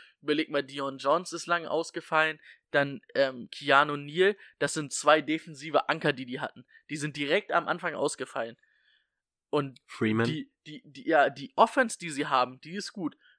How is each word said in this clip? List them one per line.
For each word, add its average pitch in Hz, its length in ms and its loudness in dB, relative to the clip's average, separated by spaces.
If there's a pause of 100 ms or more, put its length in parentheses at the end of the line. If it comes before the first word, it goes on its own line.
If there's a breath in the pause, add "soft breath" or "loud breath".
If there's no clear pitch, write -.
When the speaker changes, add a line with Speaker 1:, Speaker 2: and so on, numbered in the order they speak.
(200 loud breath)
Speaker 1:
Überleg 147 300 -2
mal, 143 120 0
Dion 135 360 -8
Jones 147 340 0
ist 170 140 -10
lang 170 200 -2
ausgefallen, 156 720 0 (320 loud breath)
dann, 139 300 0 (140)
ähm, 131 360 0
Keanu 143 460 4
Neal, 165 400 0 (220 loud breath)
das 143 160 -2
sind 151 180 -6
zwei 151 300 6
defensive 151 680 -2
Anker, 156 240 0
die 127 140 -6
die 127 140 -10
hatten. - 260 -10 (240 soft breath)
Die 147 60 -8
sind 143 200 -8
direkt 147 360 -2
am 170 160 2
Anfang 170 260 -4
ausgefallen. 127 600 -4 (920)
Und 139 380 -2
Speaker 2:
Freeman. 110 400 2
Speaker 1:
die, 151 260 -6 (140)
die, 151 180 -16
die, 139 240 -12
ja, 147 220 4
die 135 260 -16
Offense, 233 420 2
die 170 120 -10
sie 143 160 -4
haben, 131 340 0
die 160 160 -16
ist - 160 -10
gut. 165 240 -6 (220 soft breath)